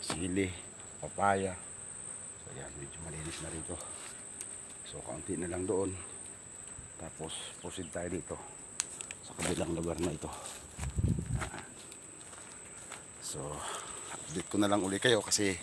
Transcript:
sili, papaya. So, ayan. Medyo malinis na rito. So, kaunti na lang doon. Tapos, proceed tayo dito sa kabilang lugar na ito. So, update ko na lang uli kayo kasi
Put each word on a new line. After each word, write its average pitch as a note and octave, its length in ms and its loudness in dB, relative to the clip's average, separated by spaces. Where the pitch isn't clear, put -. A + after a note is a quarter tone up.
sili, F#2 480 4
papaya. F#2+ 560 4
So, - 80 -10
ayan. C2+ 240 -8
Medyo - 220 -8
malinis D#2 320 -6
na D#2+ 80 -6
rito. E2 320 -4
So, - 160 -8
kaunti E2 400 -2
na F2+ 80 0
lang F2+ 160 0
doon. F#2+ 320 4
Tapos, D#2+ 320 -6
proceed F2 240 -4
tayo F2 240 0
dito E2 240 0
sa - 200 -10
kabilang E2+ 320 4
lugar E2 240 2
na F2 80 4
ito. D#2 200 0
So, - 240 -4
update - 400 -4
ko - 80 2
na G2+ 160 10
lang G#2 80 8
uli F#2+ 160 4
kayo A2+ 240 10
kasi G2 320 6